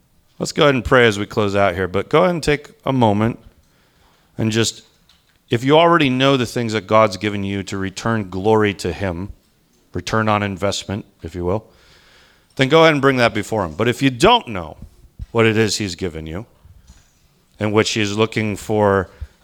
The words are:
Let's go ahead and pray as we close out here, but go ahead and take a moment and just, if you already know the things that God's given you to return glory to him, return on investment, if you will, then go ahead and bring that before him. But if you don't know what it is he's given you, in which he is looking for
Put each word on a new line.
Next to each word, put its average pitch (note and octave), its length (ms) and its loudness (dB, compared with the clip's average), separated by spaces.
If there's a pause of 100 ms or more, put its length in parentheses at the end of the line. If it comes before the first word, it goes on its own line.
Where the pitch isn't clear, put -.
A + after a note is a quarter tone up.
(380)
Let's - 140 -6
go E3 120 0
ahead C#3+ 100 4
and A#2 100 -4
pray B2+ 220 4
as G#2 120 0
we G#2 60 -4
close G2+ 320 -2
out G2 180 2
here, F#2 140 -2
but F#2+ 220 -6
go D#3+ 140 4
ahead F3+ 100 0
and D#3+ 80 -6
take D3 260 -2 (160)
a C3+ 80 -2
moment A2+ 460 0 (1000)
and A2 160 -2
just, A2 300 -2 (640)
if A#2+ 160 -2
you C#3+ 140 6
already E3+ 320 4
know C3+ 260 2
the B2 80 -2
things A2+ 300 -4
that G#2 120 -4
God's G#2+ 300 4
given G#2 260 -4
you G2 200 -4
to G2 160 -8
return G2 500 -4
glory G2+ 460 2
to F2+ 180 -6
him, F#2 400 -6 (600)
return A2 340 -2
on G#2 140 0
investment, G2 640 -4 (160)
if E2 120 -12
you F2 100 -6
will, F#2+ 260 -4 (840)
then C3+ 120 2
go D#3+ 140 6
ahead D#3+ 100 6
and D3 80 0
bring C3+ 160 4
that A#2+ 160 4
before G#2 320 -2
him. E2 80 -6
But G#2+ 160 -2
if A#2+ 140 -2
you C3+ 80 2
don't F3+ 380 2
know F2 280 -10 (560)
what A2+ 140 4
it A2 100 2
is G#2+ 220 2
he's G2 160 -6
given D#2+ 320 -8
you, E2+ 180 -10 (1120)
in G#2 140 -2
which G#2+ 200 2
he A2+ 100 -2
is G2+ 120 -2
looking A2 420 -2
for G2+ 520 0 (360)